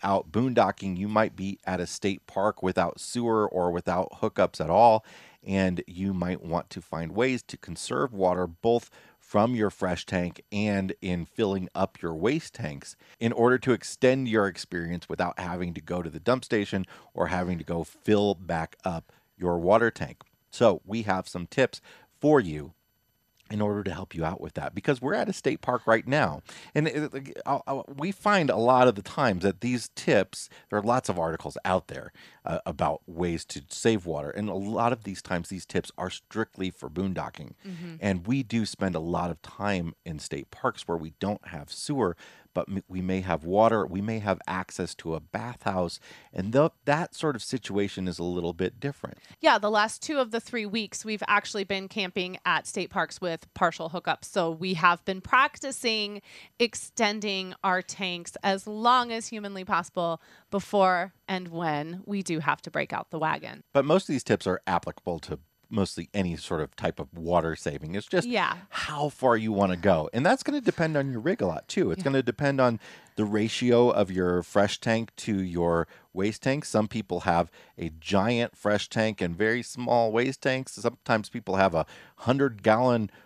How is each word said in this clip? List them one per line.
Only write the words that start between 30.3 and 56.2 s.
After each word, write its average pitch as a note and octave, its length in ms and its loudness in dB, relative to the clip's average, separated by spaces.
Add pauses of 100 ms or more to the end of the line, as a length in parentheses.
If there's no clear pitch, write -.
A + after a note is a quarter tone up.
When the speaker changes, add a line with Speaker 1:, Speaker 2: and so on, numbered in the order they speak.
Speaker 1:
there G#2 100 0
are - 20 -2
lots A#2+ 280 2
of F2+ 100 0
articles D#2+ 440 -2
out F#2 240 2
there, - 240 -12 (320)
uh, E2 220 -2
about D#2 400 -2
ways E2+ 400 -2
to - 240 -12
save G#2+ 380 2
water. D2 240 -6
And G#2 180 -6
a F2 60 -4
lot A2+ 380 0
of A2+ 100 -8
these G2 180 -10
times, F2 280 -4
these F#2 180 -10
tips - 280 -4
are F#2 140 -6
strictly - 640 -6
for - 180 -12
boondocking. D#2+ 640 -6 (160)
Speaker 2:
Mm-hmm. F3 320 -12
Speaker 1:
And F#2+ 260 -2
we C3+ 160 0
do A2+ 240 -2
spend F#2+ 300 -4
a D#2+ 40 -2
lot E2+ 300 -2
of E2 140 -8
time F#2+ 500 -4 (100)
in E2 140 -8
state - 320 -10
parks - 380 -6
where E2+ 100 -2
we D#2+ 220 -10
don't G2 300 -4
have D2+ 220 -12
sewer, A#2 460 -2 (380)
but - 140 -2
m-, G2 180 -6
we F#2 140 -6
may F#2 180 0
have F2 240 -2
water, G#2 420 4
we F#2 140 -4
may A2 200 -4
have G2 280 0
access F2+ 480 -6
to D#2+ 180 -8
a D#2+ 60 -4
bathhouse, F#2+ 800 -4 (320)
and G2 220 -4
th-, D3 180 6 (140)
that D3+ 280 0
sort D3 220 -2
of G#2+ 80 -10
situation G2 640 -4
is F2 100 -4
a F2 60 -6
little F2 300 -2
bit F2+ 260 -4
different. - 380 -8 (240)
Speaker 2:
Yeah, C#4+ 160 6
the G#3 140 0
last G#3+ 300 0
two D4+ 180 -4
of A#3 120 0
the A#3 80 -2
three A3 260 -8
weeks, G#3 380 -6
we've G#3+ 240 -6
actually G3+ 380 0
been F#3+ 240 -6
camping F#3 560 -4
at E3 200 0
state - 240 -6
parks - 300 -4
with E3+ 360 -6
partial E3 340 0
hookups. E3 360 -4
So E3 260 0
we F3+ 240 -4
have F3 280 4
been F#3+ 160 -4
practicing A3+ 1000 0 (480)